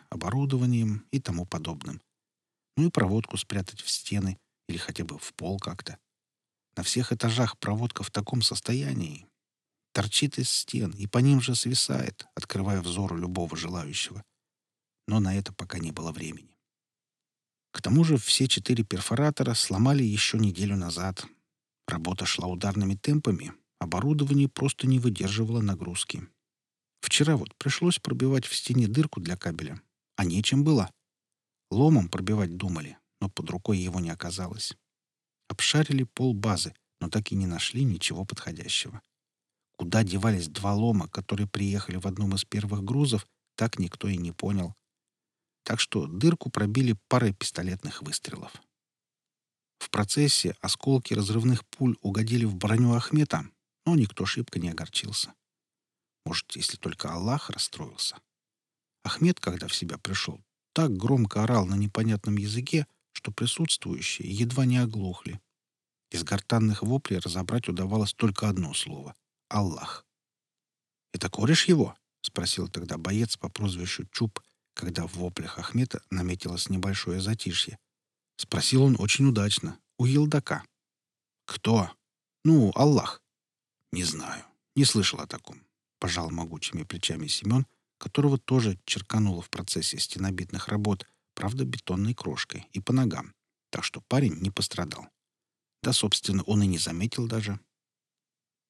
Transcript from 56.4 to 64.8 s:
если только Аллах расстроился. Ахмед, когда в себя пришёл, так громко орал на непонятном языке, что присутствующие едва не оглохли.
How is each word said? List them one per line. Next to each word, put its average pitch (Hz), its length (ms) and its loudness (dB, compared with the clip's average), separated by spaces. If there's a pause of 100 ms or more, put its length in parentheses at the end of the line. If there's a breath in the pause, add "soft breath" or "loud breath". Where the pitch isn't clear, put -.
если - 220 -4
только - 340 -6
Аллах 101 380 -2
расстроился. - 680 -6 (840)
Ахмед, - 360 2
когда 87 280 -6
в - 60 -8
себя - 240 -4
пришёл, - 420 -4 (340)
так 147 220 2
громко 110 480 2
орал 113 220 4
на 95 100 0
непонятном 104 640 0
языке, 120 480 0 (280)
что - 180 -10
присутствующие - 1000 -4
едва 117 340 0
не 123 120 4
оглохли. 104 640 -4 (720)